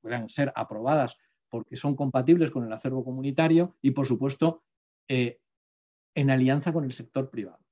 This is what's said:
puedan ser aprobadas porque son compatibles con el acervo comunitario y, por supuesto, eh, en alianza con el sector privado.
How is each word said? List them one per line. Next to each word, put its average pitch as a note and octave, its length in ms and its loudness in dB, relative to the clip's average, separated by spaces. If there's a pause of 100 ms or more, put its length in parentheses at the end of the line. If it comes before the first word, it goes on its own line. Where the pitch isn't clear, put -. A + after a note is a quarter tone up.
puedan A#2+ 260 -6
ser - 280 -2
aprobadas A#2 600 -2 (340)
porque - 280 -10
son D3 180 -2
compatibles C#3+ 560 2
con A#2+ 140 -4
el A2 80 -6
acervo C3 300 -4
comunitario D3 760 2
y, C3+ 100 2
por C3+ 140 0
supuesto, C3+ 580 0 (440)
eh, B2 320 -2 (760)
en C#3 160 2
alianza C3+ 440 2
con D#3+ 100 0
el C3 80 -4
sector C3+ 380 -6
privado. G2+ 420 -12